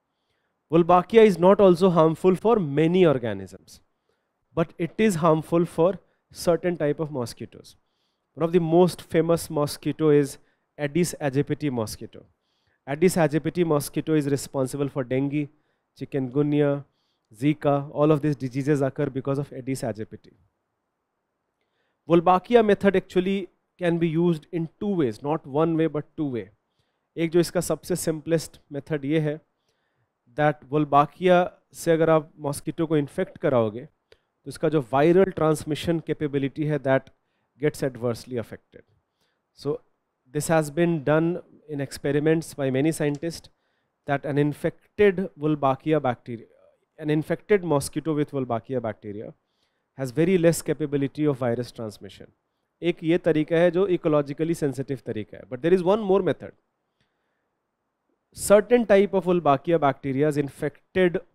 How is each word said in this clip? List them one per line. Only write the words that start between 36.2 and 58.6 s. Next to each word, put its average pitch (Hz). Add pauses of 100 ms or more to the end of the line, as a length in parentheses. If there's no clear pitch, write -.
है 151
that 135 (540)
gets 147
adversely 123
affected. - (720)
So - (520)
this 147
has 160
been 165
done 160 (280)
in 143
experiments 147
by 139
many 135
scientists 156 (580)
that 139
an 139
infected 170 (100)
Wolbachia 143
bacteria, 120 (500)
an 151
infected 170
mosquito 151
with 147
Wolbachia 123
bacteria 107 (640)
has 131
very 170
less 165
capability 147
of 143
virus 120
transmission. 101 (540)
एक 170
ये 165
तरीका 156
है 175
जो 185
ecologically 151
sensitive 135
तरीका 107
है, -
but 123
there 165
is 185
one 202 (100)
more 196
method. 135 (1800)
Certain 214